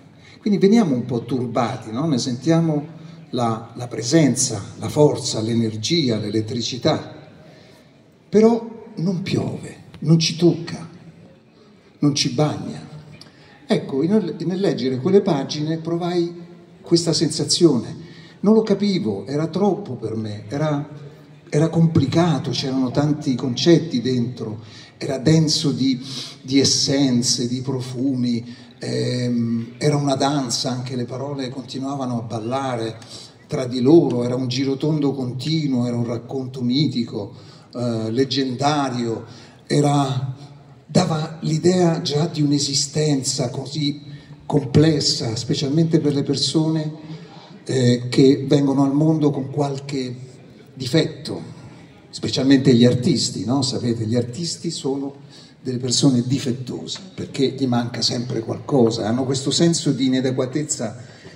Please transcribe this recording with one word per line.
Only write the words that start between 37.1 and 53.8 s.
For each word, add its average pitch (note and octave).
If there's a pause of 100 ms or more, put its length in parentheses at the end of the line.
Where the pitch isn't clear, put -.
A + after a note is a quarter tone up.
eh, A#2
leggendario, B2+ (400)
era, C#3+ (520)
dava D#3+
l'idea E3
già C#3+
di -
un'esistenza C#3+
così C#3+ (440)
complessa, C#3+
specialmente D#3+
per C#3+
le C#3
persone, D#3 (720)
eh, B2
che C3+
vengono C#3
al C#3
mondo D3+
con B2+
qualche C3+ (560)
difetto, B2+ (680)
specialmente C3
gli A#2+
artisti, B2
no? C3
Sapete, A2